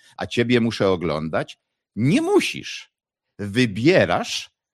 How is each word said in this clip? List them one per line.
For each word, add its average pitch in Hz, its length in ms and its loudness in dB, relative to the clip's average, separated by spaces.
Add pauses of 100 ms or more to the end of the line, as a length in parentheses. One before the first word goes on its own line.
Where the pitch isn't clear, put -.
(160)
„A 95 100 -8
ciebie 120 340 2
muszę 110 300 0
oglądać”. 80 680 -4 (380)
Nie 151 260 2
musisz. - 680 -2 (460)
Wybierasz 110 1120 0 (240)